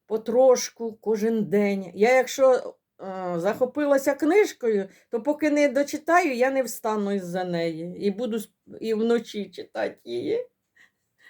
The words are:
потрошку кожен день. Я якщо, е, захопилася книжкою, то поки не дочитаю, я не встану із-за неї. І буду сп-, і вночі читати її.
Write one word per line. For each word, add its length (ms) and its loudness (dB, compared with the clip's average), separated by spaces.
потрошку 840 2
кожен 520 -2
день. 500 0
Я 200 4
якщо, 600 2
е, 340 -6
захопилася 800 0
книжкою, 720 0
то 120 -6
поки 280 0
не 180 4
дочитаю, 680 0
я 160 2
не 120 0
встану 500 -4
із-за 320 -4
неї. 600 -4
І 40 4
буду 260 -4
сп-, 440 -12
і 140 -2
вночі 560 -2
читати 540 -8
її. 420 -4